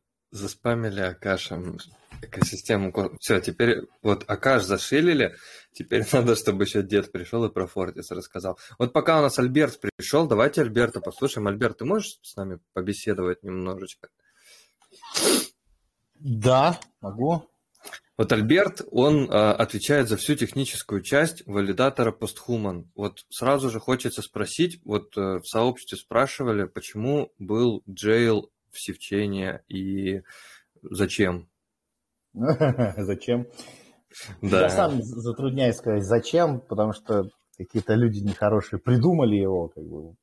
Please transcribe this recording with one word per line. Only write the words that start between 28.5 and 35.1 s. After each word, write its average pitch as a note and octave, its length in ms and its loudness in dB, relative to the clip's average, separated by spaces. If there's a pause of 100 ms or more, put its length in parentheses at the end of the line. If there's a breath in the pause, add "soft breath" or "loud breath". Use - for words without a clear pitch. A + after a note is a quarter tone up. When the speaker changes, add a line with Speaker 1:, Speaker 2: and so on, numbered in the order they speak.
Speaker 1:
в - 80 -14
Севчене G2 880 -4
и F#2+ 540 -4 (600 loud breath)
зачем? F#2 680 0 (840)
Speaker 2:
<laughs> - 0 -
Зачем? A#2+ 1120 -2 (960 loud breath)
Speaker 1:
Да. F#2 200 4
Speaker 2:
Я F2+ 80 4
сам A2+ 320 2
з-, A2+ 180 -10